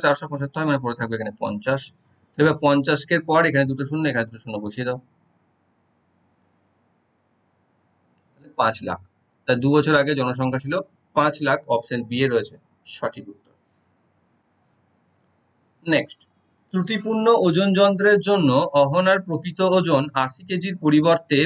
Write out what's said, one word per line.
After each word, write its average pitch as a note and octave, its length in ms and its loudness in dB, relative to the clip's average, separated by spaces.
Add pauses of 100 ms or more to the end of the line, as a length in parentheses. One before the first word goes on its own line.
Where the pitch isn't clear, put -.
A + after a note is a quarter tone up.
চারশো C#3+ 280 0
পঁচাত্তর C#3 260 -8
হয়, D#3 100 -2
মানে C#3 140 0
পড়ে A#2+ 160 -4
থাকবে A#2 180 -4
এখানে G#2+ 160 -8 (100)
পঞ্চাশ। A2 380 -4 (520)
তো - 100 -10
এবার D#3 120 2 (100)
পঞ্চাশ C#3+ 340 2 (100)
কে F3 60 2 (140)
পর D#3+ 200 4
এখানে C#3 220 2
দুটো C3 180 -6
শূন্য, D#3 220 -4
এখানে A#2+ 180 -2
দুটো A2+ 140 -20
শূন্য A2 120 -10 (100)
বসিয়ে B2 240 -8
দাও, B2+ 100 -6 (3250)
তাহলে D3 180 -20 (100)
পাঁচ A2+ 160 0 (120)
লাখ। F2 120 -8 (460)
তাই B2+ 180 2
দু C3+ 120 0
বছর D3+ 260 4
আগে C#3 180 0
জনসংখ্যা B2+ 460 -2
ছিল C#3+ 80 -4 (440)
পাঁচ D3 160 2 (140)
লাখ, C#3 120 2 (160)
অপশন A#2+ 240 -6 (100)
বি A#2+ 140 -6
এ C3+ 100 2
রয়েছে A2 220 -2 (400)
সঠিক - 380 -10
উত্তর। - 200 -20 (2250)
নেক্সট, D#3 340 -2 (520)
ত্রুটিপূর্ণ A3 540 -4 (220)
ওজন F#3 220 2 (100)
যন্ত্রের G3+ 480 4
জন্য G3 220 2 (320)
অহনার F#3 460 2
প্রকৃত E3+ 320 -8 (180)
ওজন D#3+ 260 2 (220)
আশি - 240 -10
কেজির F#3 260 -6 (100)
পরিবর্তে D3+ 600 4